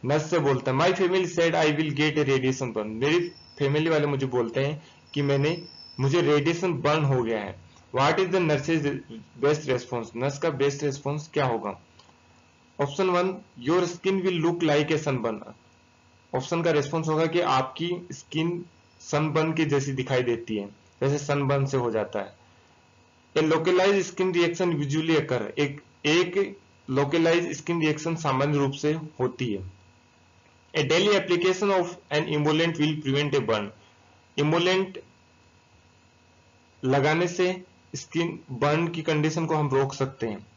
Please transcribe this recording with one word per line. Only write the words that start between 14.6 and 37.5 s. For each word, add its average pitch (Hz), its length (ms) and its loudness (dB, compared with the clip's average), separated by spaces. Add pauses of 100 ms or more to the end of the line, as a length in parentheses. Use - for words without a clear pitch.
a 156 140 0
sunburn। 117 320 -2 (1000)
ऑप्शन 165 280 -2
का 165 80 2
रिस्पॉन्स 151 380 0
होगा 156 180 2
कि 165 140 0
आपकी 139 500 -2 (220)
स्किन 170 520 -4 (360)
सनबर्न 156 520 0
की 160 120 0
जैसी 139 280 0
दिखाई 131 300 0
देती 117 340 -2
है, 101 100 -6 (360)
जैसे 139 160 0
सनबर्न 143 480 0
से 135 100 -2
हो 120 140 0
जाता 107 300 -2
है। 98 120 -10 (1040)
A 156 60 4
localized 180 720 2
skin 185 180 0
reaction 170 340 2
usually 156 500 0
occur, 131 260 0 (160)
एक, 143 240 -2 (240)
एक 180 520 2 (320)
लोकलाइज 165 640 2
स्किन 170 280 -4
रिएक्शन 156 360 0
सामान्य 147 420 0
रूप 139 140 2
से 147 200 -2
होती 127 600 -4
है। 92 200 -8 (1040)
A 143 140 0
daily 196 300 4
application 185 600 2
of 175 60 0 (260)
an 156 160 -2 (100)
emollient 156 420 2
will 151 260 0
prevent 139 340 0
a 110 60 -4
burn। 107 200 0 (720)
Emollient 180 600 2 (1900)
लगाने 147 440 2
से 180 340 -2 (320)